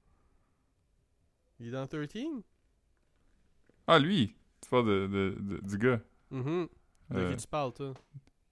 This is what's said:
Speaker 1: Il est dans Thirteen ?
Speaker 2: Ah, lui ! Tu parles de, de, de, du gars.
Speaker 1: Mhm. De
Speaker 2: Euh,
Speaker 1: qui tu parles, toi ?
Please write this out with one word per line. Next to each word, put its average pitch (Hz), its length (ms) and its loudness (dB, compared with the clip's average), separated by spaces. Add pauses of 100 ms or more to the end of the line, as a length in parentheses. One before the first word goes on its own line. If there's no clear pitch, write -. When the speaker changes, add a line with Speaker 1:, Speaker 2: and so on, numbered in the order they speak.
(1600)
Speaker 1:
Il 117 80 -12
est - 20 -10
dans 135 160 -6
Thirteen ? 214 560 -8 (1400)
Speaker 2:
Ah, 165 140 8
lui ! 151 340 2 (260)
Tu - 100 -20
parles 123 160 4
de, 98 200 4
de, 98 340 0
de, 98 260 -6
du 101 120 -4
gars. 120 220 4 (300)
Speaker 1:
Mhm. 147 380 -4 (420)
De - 80 -4
Speaker 2:
Euh, 180 120 0
Speaker 1:
qui 170 120 -6
tu - 60 -14
parles, 139 240 -4
toi ? 135 220 -10 (580)